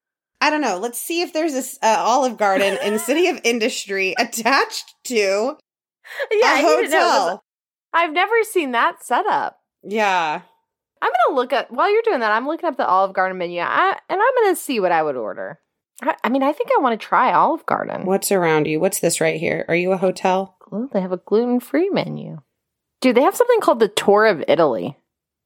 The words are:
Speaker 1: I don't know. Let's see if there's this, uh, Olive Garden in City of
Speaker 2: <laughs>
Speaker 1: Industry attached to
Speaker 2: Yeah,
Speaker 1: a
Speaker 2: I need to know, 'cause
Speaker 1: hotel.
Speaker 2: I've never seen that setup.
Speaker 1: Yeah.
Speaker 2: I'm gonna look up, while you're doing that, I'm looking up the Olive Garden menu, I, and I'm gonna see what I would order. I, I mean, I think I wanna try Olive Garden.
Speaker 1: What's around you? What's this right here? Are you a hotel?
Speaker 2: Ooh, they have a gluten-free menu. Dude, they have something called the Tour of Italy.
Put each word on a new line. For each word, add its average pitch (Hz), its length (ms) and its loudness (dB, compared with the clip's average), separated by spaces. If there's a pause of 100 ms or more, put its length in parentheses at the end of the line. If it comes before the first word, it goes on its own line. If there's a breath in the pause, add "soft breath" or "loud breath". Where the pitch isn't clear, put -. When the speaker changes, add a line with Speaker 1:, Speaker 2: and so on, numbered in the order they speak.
(400)
Speaker 1:
I 277 100 2
don't 302 120 -2
know. 208 160 -2
Let's 233 200 -6
see 339 240 -4
if 349 120 -6
there's 320 180 -2
this, - 300 -6
uh, 220 180 2
Olive 233 380 0
Garden 196 440 0
in 208 160 -2
City 294 300 0
of 294 140 -4
Speaker 2:
<laughs> - 20 -20
Speaker 1:
Industry 202 760 -2
attached 269 840 -2
to 214 540 0 (760 loud breath)
Speaker 2:
Yeah, 427 240 2
Speaker 1:
a - 20 2
Speaker 2:
I 277 40 2
need 311 240 4
to 269 60 -8
know, 320 60 2
'cause 320 260 4
Speaker 1:
hotel. 180 200 -4 (500)
Speaker 2:
I've 330 200 0
never 403 300 2
seen 330 280 -2
that 254 320 0
setup. 196 560 -2 (240)
Speaker 1:
Yeah. 185 580 0 (600)
Speaker 2:
I'm 466 100 0 (160)
gonna 339 80 0
look 254 160 0
up, 247 200 -2
while 339 200 0
you're 440 120 2
doing 359 180 0
that, 214 100 2
I'm 233 160 0
looking 320 220 -4
up 269 80 -8
the 240 100 0
Olive 190 260 2
Garden 185 240 -2
menu, 175 220 -6
I, 349 400 0 (100)
and 370 120 -2
I'm 494 220 2
gonna 370 120 2
see 247 240 -4
what 180 140 2
I 160 100 2
would 143 140 -4
order. 101 420 -10 (420)
I, 277 220 -2
I 220 60 0
mean, 269 120 0
I 285 120 0
think 466 220 -6
I 403 60 2
wanna 240 160 0
try 196 360 2
Olive 208 320 2
Garden. - 400 -4
Speaker 1:
What's 190 260 -2
around 160 340 2
you? 156 140 -2
What's 185 220 -2
this 165 180 0
right 160 200 0
here? 160 280 -2
Are 165 80 0
you 180 160 0
a 190 60 0
hotel? 190 580 0 (180)
Speaker 2:
Ooh, 240 200 -6
they 196 80 0
have 185 100 -6
a 185 60 -4
gluten-free 247 720 0
menu. 160 480 -6 (640)
Dude, 247 160 4
they 254 60 6
have 381 120 2
something 480 240 2
called 285 220 2
the 208 80 4
Tour 208 360 4
of 180 220 2
Italy. 139 500 2 (480)